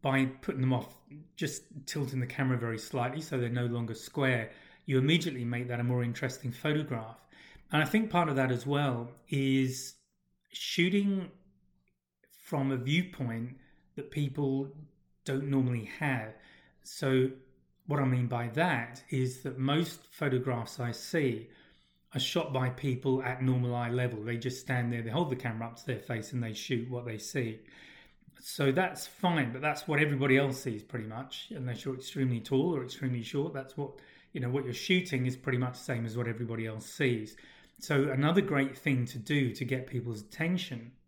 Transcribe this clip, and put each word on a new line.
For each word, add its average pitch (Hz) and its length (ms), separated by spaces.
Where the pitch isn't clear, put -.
By 135 240
putting - 340
them 131 120
off, 117 220
just - 260
tilting 135 340
the 123 60
camera 127 320
very 113 200
slightly 131 420
so 151 180
they're 120 100
no 120 180
longer 117 280
square, 123 560
you 131 140
immediately 147 460
make 120 240
that 120 100
a 120 60
more 123 180
interesting 120 480
photograph. 127 680
And 151 120
I 143 40
think 220 240
part 175 180
of 139 80
that 131 140
as 120 160
well 135 440
is 135 680
shooting 190 760
from 135 260
a 135 60
viewpoint 123 800
that - 140
people 139 580
don't 139 240
normally 123 400
have. 120 360
So 131 480
what 143 140
I 135 40
mean 127 220
by 117 220
that 123 640
is 127 320
that 127 160
most 147 540
photographs 127 680
I 120 120
see 123 560
are 135 60
shot 160 320
by 127 160
people 131 540
at 127 200
normal 127 320
eye 120 160
level. 120 320
They 117 140
just 123 240
stand 120 320
there, 117 100
they 113 80
hold 151 200
the 127 60
camera 117 320
up 117 80
to - 100
their 120 120
face 110 340
and 123 100
they 110 100
shoot 117 380
what 123 160
they 110 120
see. 113 420
So - 340
that's 175 340
fine, 156 460
but 131 100
that's 147 240
what 147 140
everybody 139 360
else 135 260
sees 107 200
pretty 110 240
much, 120 480
unless 127 300
you're 135 100
extremely 127 460
tall 139 340
or 127 100
extremely 123 380
short. 139 320
That's 135 220
what, 143 160
you - 80
know, 123 100
what 135 140
you're 123 100
shooting 175 520
is 127 100
pretty 127 220
much 127 160
the - 100
same 117 200
as 113 120
what 120 100
everybody 113 400
else 110 200
sees. 117 500
So 143 320
another 147 300
great 135 360
thing 127 300
to - 120
do 131 360
to - 100
get 127 220
people's 113 360
attention 143 720